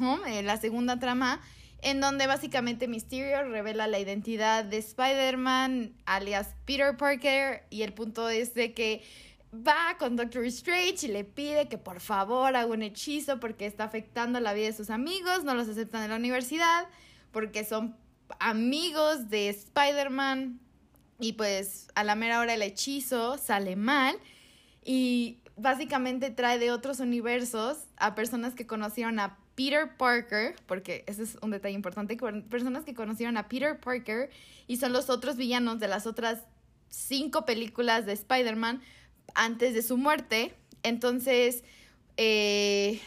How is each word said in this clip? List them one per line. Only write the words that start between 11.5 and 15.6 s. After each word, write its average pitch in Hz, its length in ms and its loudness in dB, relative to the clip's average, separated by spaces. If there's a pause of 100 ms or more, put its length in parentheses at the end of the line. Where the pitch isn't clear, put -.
que 226 100 -8
por 180 220 -12
favor 233 560 2
haga 240 100 4
un 226 160 0
hechizo 277 580 -4
porque 220 280 -6
está 208 160 -6
afectando 226 560 -2
la 220 140 0
vida 214 120 0
de 220 80 -2
sus 214 160 -8
amigos, 349 540 0
no 285 100 0
los 240 160 0